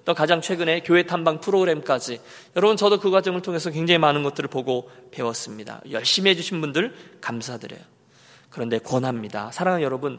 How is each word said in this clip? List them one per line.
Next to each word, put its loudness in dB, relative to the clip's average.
또 0
가장 2
최근에 0
교회 4
탐방 0
프로그램까지. 0
여러분, 4
저도 4
그 2
과정을 2
통해서 -4
굉장히 4
많은 4
것들을 -4
보고 -4
배웠습니다. -8
열심히 2
해주신 -2
분들 -2
감사드려요. -8
그런데 -2
권합니다. -2
사랑하는 0
여러분, -4